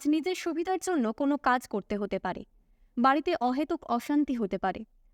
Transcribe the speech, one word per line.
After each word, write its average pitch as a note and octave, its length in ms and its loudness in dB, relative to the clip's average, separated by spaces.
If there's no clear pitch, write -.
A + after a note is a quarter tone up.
নিজের D#4 280 2
সুবিধার E4+ 440 -2
জন্য C4 340 0
কোনো C#4+ 240 2
কাজ B3 300 0
করতে G#3 300 -4
হতে G3 220 -2
পারে। - 260 -6
বাড়িতে C#4 380 4
অহেতুক C#4 480 -2
অশান্তি C#4+ 500 0
হতে G#3 240 -2
পারে। F#3+ 280 -4